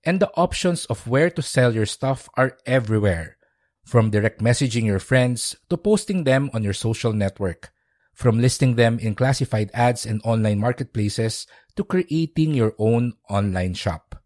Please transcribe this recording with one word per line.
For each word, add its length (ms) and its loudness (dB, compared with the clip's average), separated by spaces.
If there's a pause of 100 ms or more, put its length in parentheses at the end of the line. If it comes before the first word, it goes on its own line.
And 160 0
the 140 0
options 520 0
of 220 -6
where 220 2
to 140 -4
sell 320 2
your 100 2
stuff 480 -4
are 320 0
everywhere, 720 0 (480)
from 240 4
direct 320 0
messaging 420 2
your 140 2
friends 580 0 (140)
to 80 -2
posting 460 0
them 320 2
on 80 0
your 100 -2
social 400 -2
network, 580 -4 (440)
from 260 2
listing 340 2
them 220 2
in 160 -2
classified 600 -2
ads 320 0
and 180 -2
online 340 0
marketplaces 840 -4 (300)
to 80 -4
creating 720 0
your 240 2
own 340 0 (160)
online 460 -2
shop. 500 -8